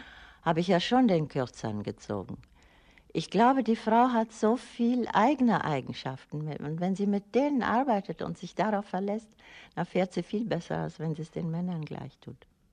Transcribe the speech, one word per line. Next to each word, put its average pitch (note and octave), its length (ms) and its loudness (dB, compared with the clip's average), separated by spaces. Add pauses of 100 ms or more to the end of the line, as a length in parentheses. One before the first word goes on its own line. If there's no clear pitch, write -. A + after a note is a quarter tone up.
(420)
habe E3 160 2
ich F3 80 0
ja F3+ 140 4
schon B3+ 260 4
den E3 220 2
Kürzeren A2+ 560 -4
gezogen. - 540 -8 (760)
Ich D#3+ 180 -4
glaube, B3 320 4
die A3+ 140 2
Frau A#3 320 4
hat A3+ 240 0
so A3 240 2
viel A#3+ 560 -2
eigene A#3 520 4
Eigenschaften C#3 840 -6
mit, D3 120 -8
und D#3+ 220 -6
wenn F#3 160 0
sie G3 100 0
mit G3+ 300 -2
denen C#4 260 2
arbeitet G#3+ 600 0
und E3+ 160 -6
sich - 180 -12
darauf G#3 300 0
verlässt, G3+ 420 -4 (480)
dann E3+ 100 -2
fährt F#3 260 0
sie F3 120 -4
viel G#3+ 200 -4
besser, E3 340 -4
als D#3+ 200 -6
wenn D#3+ 160 -4
sie D#3 80 -8
es E3 80 -10
den D#3+ 180 -6
Männern E3+ 360 -4
gleich C3+ 340 -12
tut. - 300 -18 (240)